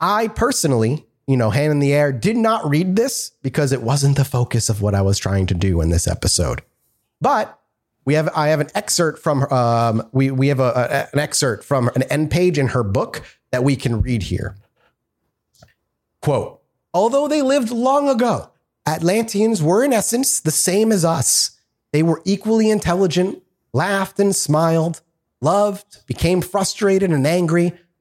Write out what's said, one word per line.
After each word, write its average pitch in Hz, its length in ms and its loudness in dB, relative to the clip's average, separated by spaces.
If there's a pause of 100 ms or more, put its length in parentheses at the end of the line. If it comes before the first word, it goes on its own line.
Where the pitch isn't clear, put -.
I 208 280 0
personally, 151 800 0 (200)
you 135 100 2
know, 113 140 2
hand 143 200 0
in 147 100 2
the 143 120 2
air, 143 200 2
did 160 240 -2
not 220 320 0
read 180 280 0
this - 360 -2 (100)
because 135 300 -2
it 123 100 -2
wasn't 139 340 2
the 135 80 2
focus 120 460 -2
of 104 100 -2
what 101 140 0
I 98 80 2
was 98 160 2
trying 95 300 0
to 95 60 0
do 87 280 2
in 82 80 2
this 85 180 0
episode. - 540 -2 (580)
But 247 400 -2 (460)
we 139 80 2
have, 156 200 0
I 151 140 0
have 156 120 2
an 143 140 -4
excerpt 170 440 -2
from, 143 240 0 (100)
um, 117 600 2
we, 135 180 2
we 135 180 0
have 139 100 0
a, 127 140 2 (400)
a, - 20 -16
an 139 40 0
excerpt 143 460 -2
from 127 300 0
an 127 100 0
end 147 260 -2
page 175 280 2
in 131 100 0
her 123 140 -2
book 107 400 -4 (280)
that 127 120 -2
we 139 140 2
can 117 240 -4
read 117 220 -2
here. 90 340 -6 (1700)
Quote, - 400 -2 (320)
"Although 247 340 2
they 294 140 0
lived 262 280 0
long 269 380 0
ago, 233 420 -2 (360)
Atlanteans 202 760 0
were 190 220 2
in 285 80 2
essence 233 480 -2
the 156 100 -2
same 208 400 0
as 190 140 2
us. - 460 0 (420)
They 151 100 2
were 165 220 0
equally 214 460 0
intelligent, 180 720 0 (300)
laughed 190 460 -2
and 196 160 2
smiled, 165 680 0 (380)
loved, 196 680 -2
became 175 340 0
frustrated 190 720 0
and 139 140 2
angry, 170 480 2 (260)